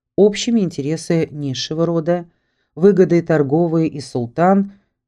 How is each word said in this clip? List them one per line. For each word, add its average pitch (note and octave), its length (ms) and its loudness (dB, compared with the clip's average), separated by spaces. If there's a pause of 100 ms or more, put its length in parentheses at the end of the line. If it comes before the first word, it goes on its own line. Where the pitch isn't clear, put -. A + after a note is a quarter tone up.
(140)
общими G#3 460 2
интересы D#3+ 720 -2
низшего D3 560 -6
рода, E3+ 400 -2 (480)
выгоды E3+ 480 4
торговые, D#3+ 640 0
и D3 120 -10
султан F3 720 0 (360)